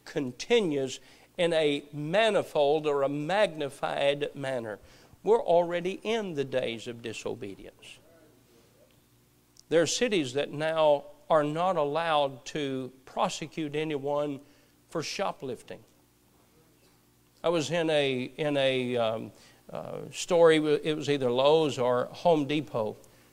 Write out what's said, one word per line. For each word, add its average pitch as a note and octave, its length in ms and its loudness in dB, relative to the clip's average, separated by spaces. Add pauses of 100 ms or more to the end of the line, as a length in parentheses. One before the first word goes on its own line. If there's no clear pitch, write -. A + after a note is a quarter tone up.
continues C#3+ 920 -2 (400)
in E3+ 140 2
a D3+ 380 2
manifold D#3 960 0
or C#3+ 160 0
a C#3 80 0
magnified D3 1300 -2
manner. B2+ 420 -6 (460)
We're A3 180 4
already F3 640 0
in G#3 320 -4
the C#3 80 -2
days B2 440 -4
of A#2 140 -12
disobedience. G#2+ 960 -12 (1700)
There D#3+ 120 6
are D3+ 60 2
cities F3+ 460 0
that C#3+ 200 -2
now D#3 520 2 (220)
are D#3 160 4
not E3+ 320 0
allowed D3 680 0
to C3+ 460 -6 (140)
prosecute E3 720 -6
anyone D3 640 -4 (500)
for E3 120 -4
shoplifting. D3 800 -8 (1600)
I E3 60 2
was D#3 220 0
in E3 180 0
a, C#3 480 0
in D3 200 -2
a, C3 400 2
um, A2+ 340 -2 (420)
uh, - 280 -10 (100)
story, E3 460 6
it D#3 380 0
was C#3+ 140 -4
either C3 220 2
Lowe's C#3 480 4
or B2 320 2
Home D#3 340 2
Depot, B2+ 500 -4 (380)